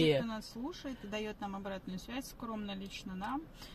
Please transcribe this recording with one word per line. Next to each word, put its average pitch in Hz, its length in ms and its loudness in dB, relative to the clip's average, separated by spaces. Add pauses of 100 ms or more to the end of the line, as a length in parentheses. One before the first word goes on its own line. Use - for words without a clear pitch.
тех, - 100 10
кто 233 80 2
нас 220 240 -4
слушает 262 520 -4
и 208 40 -6
даёт 214 340 -2
нам 196 140 -2
обратную 190 440 -4
связь, 254 280 -4
скромно 214 480 -4
лично 190 400 -6
нам, 240 260 -2 (340)